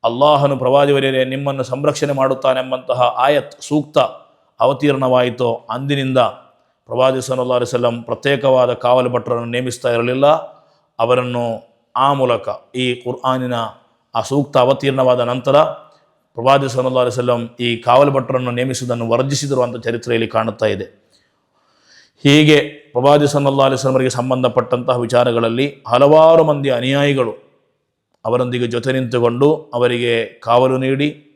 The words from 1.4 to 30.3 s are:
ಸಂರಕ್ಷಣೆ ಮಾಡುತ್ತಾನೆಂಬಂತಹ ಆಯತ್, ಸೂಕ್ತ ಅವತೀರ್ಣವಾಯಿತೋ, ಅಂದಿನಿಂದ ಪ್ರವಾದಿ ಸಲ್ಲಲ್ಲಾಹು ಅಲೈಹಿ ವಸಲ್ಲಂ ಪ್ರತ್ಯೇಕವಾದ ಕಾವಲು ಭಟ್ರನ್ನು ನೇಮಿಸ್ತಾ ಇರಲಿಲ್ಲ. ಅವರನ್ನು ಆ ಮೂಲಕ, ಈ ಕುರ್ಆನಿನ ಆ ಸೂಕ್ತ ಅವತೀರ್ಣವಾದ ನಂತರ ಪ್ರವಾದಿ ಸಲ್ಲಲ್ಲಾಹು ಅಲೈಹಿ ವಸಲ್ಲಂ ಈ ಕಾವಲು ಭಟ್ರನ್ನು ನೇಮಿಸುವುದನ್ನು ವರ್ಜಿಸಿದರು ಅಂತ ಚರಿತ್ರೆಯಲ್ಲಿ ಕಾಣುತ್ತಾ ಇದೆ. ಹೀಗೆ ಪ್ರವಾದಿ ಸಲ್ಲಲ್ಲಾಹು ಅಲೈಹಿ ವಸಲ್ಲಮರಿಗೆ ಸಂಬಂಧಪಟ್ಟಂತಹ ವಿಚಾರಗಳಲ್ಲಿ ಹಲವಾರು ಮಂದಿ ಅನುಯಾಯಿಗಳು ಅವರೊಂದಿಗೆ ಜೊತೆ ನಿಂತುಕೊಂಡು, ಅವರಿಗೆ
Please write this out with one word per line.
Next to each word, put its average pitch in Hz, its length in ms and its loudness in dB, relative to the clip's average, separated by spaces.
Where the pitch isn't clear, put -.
ಸಂರಕ್ಷಣೆ 143 500 -4
ಮಾಡುತ್ತಾನೆಂಬಂತಹ 131 880 -2
ಆಯತ್, 139 440 0
ಸೂಕ್ತ 147 380 -4
ಅವತೀರ್ಣವಾಯಿತೋ, 127 1080 0
ಅಂದಿನಿಂದ 135 480 -2
ಪ್ರವಾದಿ 131 340 0
ಸಲ್ಲಲ್ಲಾಹು 127 380 -2
ಅಲೈಹಿ 123 160 -4
ವಸಲ್ಲಂ 120 260 -2
ಪ್ರತ್ಯೇಕವಾದ 127 720 0
ಕಾವಲು 123 380 0
ಭಟ್ರನ್ನು 120 340 -4
ನೇಮಿಸ್ತಾ 120 480 -6
ಇರಲಿಲ್ಲ. 127 340 0
ಅವರನ್ನು 123 460 0
ಆ 135 160 2
ಮೂಲಕ, 127 360 0
ಈ 123 200 -2
ಕುರ್ಆನಿನ 123 600 -6
ಆ 120 60 -2
ಸೂಕ್ತ 139 360 -2
ಅವತೀರ್ಣವಾದ 131 640 2
ನಂತರ 127 360 0
ಪ್ರವಾದಿ 135 320 2
ಸಲ್ಲಲ್ಲಾಹು 127 300 -2
ಅಲೈಹಿ 120 180 0
ವಸಲ್ಲಂ 120 340 -2
ಈ 120 160 -2
ಕಾವಲು 127 340 4
ಭಟ್ರನ್ನು 127 400 -2
ನೇಮಿಸುವುದನ್ನು 120 580 -4
ವರ್ಜಿಸಿದರು 135 540 -2
ಅಂತ 120 220 -4
ಚರಿತ್ರೆಯಲ್ಲಿ 117 440 -4
ಕಾಣುತ್ತಾ 110 380 -2
ಇದೆ. 98 200 -4
ಹೀಗೆ 147 340 6
ಪ್ರವಾದಿ 143 360 4
ಸಲ್ಲಲ್ಲಾಹು 139 340 0
ಅಲೈಹಿ 135 180 2
ವಸಲ್ಲಮರಿಗೆ 131 300 0
ಸಂಬಂಧಪಟ್ಟಂತಹ 123 880 -2
ವಿಚಾರಗಳಲ್ಲಿ 120 880 0
ಹಲವಾರು 156 560 6
ಮಂದಿ 143 260 0
ಅನುಯಾಯಿಗಳು 131 640 0
ಅವರೊಂದಿಗೆ 123 420 -2
ಜೊತೆ 120 260 -4
ನಿಂತುಕೊಂಡು, 127 840 0
ಅವರಿಗೆ 120 680 -2